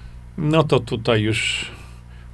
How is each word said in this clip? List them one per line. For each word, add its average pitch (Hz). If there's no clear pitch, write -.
no 156
to 143
tutaj 113
już -